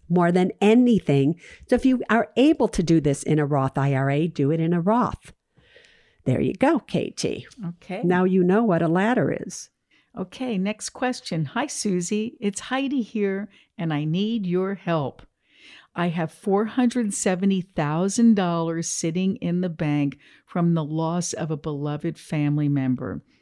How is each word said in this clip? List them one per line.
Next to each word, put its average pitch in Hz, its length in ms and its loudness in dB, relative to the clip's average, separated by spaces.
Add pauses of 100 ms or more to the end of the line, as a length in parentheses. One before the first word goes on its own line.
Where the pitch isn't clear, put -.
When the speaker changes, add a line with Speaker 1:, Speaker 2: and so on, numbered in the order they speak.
Speaker 1:
more 175 240 4
than 180 200 2 (100)
anything. 202 760 4 (300)
So 254 60 2
if 233 100 2
you 254 240 2
are 226 260 2
able 277 340 4
to - 140 -2
do 165 200 4
this 143 200 0
in 156 160 2
a 151 60 2
Roth 139 320 0
I 139 160 2
R 135 160 0
A, 147 180 0
do 147 240 0
it 165 80 0
in 165 140 0
a 175 80 0
Roth. 214 540 -2 (920)
There 127 140 0
you 131 140 0
go, 285 240 2
Katie. - 680 -6 (360)
Speaker 2:
Okay. 185 200 -10
Speaker 1:
Now 180 220 2
you 185 180 4
know 190 220 2
what 175 160 2
a 170 80 0
ladder 190 480 0 (100)
is. - 220 -14 (500)
Speaker 2:
Okay, 240 380 -6
next 202 320 -4
question. 247 560 -4
"Hi, 233 220 -4
Susie. 208 760 -4
It's 202 200 -4
Heidi 269 420 -4
here, 202 480 -4 (260)
and 165 160 -4
I 147 120 -2
need 202 420 -2
your 185 280 -2
help. 160 460 -4 (720)
I 175 140 -2
have 160 240 -4
four 202 320 -2
hundred 233 480 0
seventy 190 480 0
thousand 185 760 2
dollars 170 520 -2
sitting 180 480 -2
in 175 240 -2
the 180 80 -2
bank 147 480 -2 (300)
from 170 260 0
the 165 100 2
loss 160 520 -4
of 156 160 -4
a 156 80 -4
beloved 147 580 -6
family 147 540 0
member. 131 520 -2 (200)